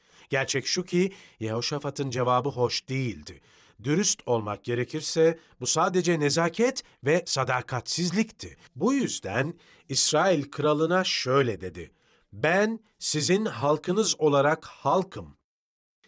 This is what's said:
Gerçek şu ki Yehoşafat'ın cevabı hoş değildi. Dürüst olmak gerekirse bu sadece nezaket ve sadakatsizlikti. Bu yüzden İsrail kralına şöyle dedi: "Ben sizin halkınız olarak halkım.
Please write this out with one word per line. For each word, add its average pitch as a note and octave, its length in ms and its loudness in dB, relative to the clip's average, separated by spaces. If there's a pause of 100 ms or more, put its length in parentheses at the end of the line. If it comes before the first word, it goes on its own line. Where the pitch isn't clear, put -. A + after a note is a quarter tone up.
(300)
Gerçek C3+ 380 -2
şu F3+ 160 -2
ki F3+ 300 0 (260)
Yehoşafat'ın C3+ 680 -4
cevabı B2 400 2
hoş A#2+ 400 -2
değildi. A#2+ 520 -6 (420)
Dürüst D#3+ 420 0
olmak G#2 380 -2
gerekirse D#3 760 0 (200)
bu B2 80 -4
sadece F3 520 2
nezaket E3 640 0 (200)
ve E3 220 2
sadakatsizlikti. C3+ 1300 -2 (180)
Bu G3 180 0
yüzden C#3 600 -4 (360)
İsrail D3+ 600 2
kralına D#3+ 520 2
şöyle B2+ 580 0
dedi: F2 300 -10 (420)
"Ben F#3+ 460 0 (200)
sizin E3+ 460 0
halkınız D#3 760 0
olarak D3 460 4
halkım. C#3 720 -4 (720)